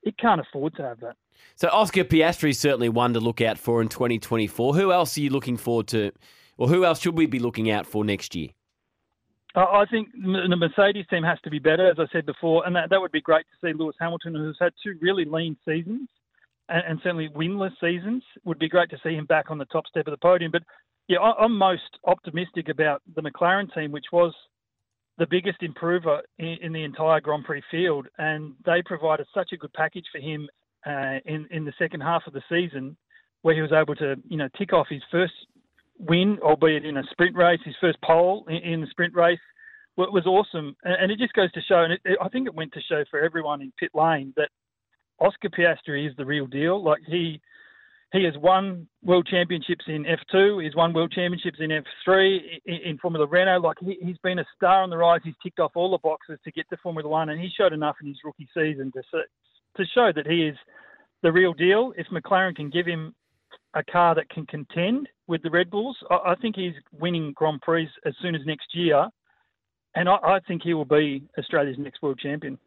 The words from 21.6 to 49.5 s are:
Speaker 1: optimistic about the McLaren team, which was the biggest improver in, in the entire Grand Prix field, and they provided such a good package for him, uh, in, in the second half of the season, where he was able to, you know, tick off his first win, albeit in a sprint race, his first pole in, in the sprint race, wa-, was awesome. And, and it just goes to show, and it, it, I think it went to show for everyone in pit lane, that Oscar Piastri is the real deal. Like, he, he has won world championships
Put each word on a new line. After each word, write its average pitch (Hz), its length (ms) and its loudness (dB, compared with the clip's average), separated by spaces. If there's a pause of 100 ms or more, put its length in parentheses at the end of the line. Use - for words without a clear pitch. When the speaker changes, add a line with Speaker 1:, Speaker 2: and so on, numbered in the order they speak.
Speaker 1:
optimistic 170 640 -2
about 151 340 0 (140)
the 160 60 -6
McLaren 175 520 -2
team, 151 160 -6
which 147 220 -12
was 175 200 4 (840)
the 165 80 0
biggest 180 360 -2
improver 165 600 -2 (160)
in, 165 240 -8
in 165 100 -8
the 160 120 -6
entire 156 360 2
Grand 147 240 -4
Prix 143 260 -6
field, 165 360 -2 (120)
and 151 360 -4 (100)
they 175 220 2
provided 156 480 -2
such 180 180 -2
a 180 40 -10
good 151 160 -16
package 160 400 -6
for 160 60 -16
him, 151 300 -10 (380)
uh, 135 400 -6
in, 156 240 -8
in 156 140 -6
the 143 140 -10
second 165 220 -4
half 165 260 -2
of 147 60 -16
the 135 160 -10
season, 160 480 -4 (460)
where 160 120 4
he 156 60 0
was 151 120 0
able 156 240 4
to, 139 180 -2 (140)
you 165 80 -6
know, 143 200 -4
tick 190 160 -4
off 160 160 4
his 143 220 -10
first 175 240 0 (640)
win, 185 440 2
albeit 151 440 4
in 147 100 -4
a 131 140 -4
sprint - 260 0
race, 175 260 4
his 156 160 -12
first 170 220 0
pole 180 480 4
in, 160 80 -4
in 170 240 -4
the 151 60 -6
sprint 175 280 -4
race, 170 240 4 (580)
wa-, 185 140 0
was 185 140 2
awesome. 180 500 0 (100)
And, 180 100 -2
and 185 180 0
it 214 60 -6
just 240 160 -4
goes 190 180 2
to 160 80 -10
show, 170 220 4
and 165 100 2
it, 185 140 -4
it, 185 160 2
I 185 80 -4
think 262 160 -4
it 175 80 -8
went 160 180 -8
to 160 80 -12
show 151 300 -2
for 147 100 -4
everyone 156 400 -2
in 135 180 -14
pit - 140 -6
lane, 151 460 2
that 151 100 0 (680)
Oscar 190 320 0
Piastri 151 580 -2
is 131 80 -12
the 143 80 -8
real 139 220 -2
deal. 160 360 -2
Like, 156 240 2
he, 165 360 -4 (720)
he 190 100 4
has 160 140 0
won 180 500 2 (140)
world 175 280 4
championships 175 560 -2